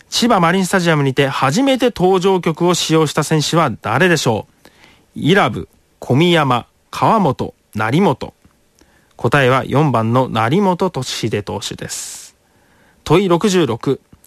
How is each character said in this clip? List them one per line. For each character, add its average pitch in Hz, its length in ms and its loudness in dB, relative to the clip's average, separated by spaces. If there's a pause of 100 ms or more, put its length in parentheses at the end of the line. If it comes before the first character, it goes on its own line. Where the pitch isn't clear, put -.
千 - 200 0
葉 220 100 4
マ 196 140 4
リ 196 80 0
ン 180 60 0
ス - 20 -4
タ 196 100 0
ジ 170 120 0
ア 156 60 4
ム 147 60 2
に 135 120 0
て 139 120 2
初 139 360 -2
め 262 160 2
て 254 80 0
登 185 340 2
場 190 200 2
曲 170 280 -2
を 175 60 2
使 160 200 -2
用 160 140 4
し - 60 -10
た 156 100 -2
選 160 160 0
手 156 160 -2
は 151 240 2
誰 131 280 0
で 170 80 2
し - 120 -2
ょ - 180 -2 (200)
う？ - 20 -20 (480)
伊 160 160 0
良 175 180 2
部、 - 180 -8 (300)
小 - 160 -2
宮 165 280 4
山、 123 240 0 (260)
川 190 260 2
本、 139 360 -2 (200)
成 113 260 -2
本。 - 340 -2 (800)
答 135 280 0
え 123 60 4
は 131 140 0
四 139 260 0
番 113 220 0
の 127 160 2
成 117 320 0
本 185 300 0
俊 - 220 -8
秀 107 300 -6
投 107 160 -10
手 - 160 -10
で - 140 -14
す。 - 480 -16 (640)
問 185 220 2
い 185 40 0
六 170 200 2
十 180 180 2
六。 117 340 -4 (260)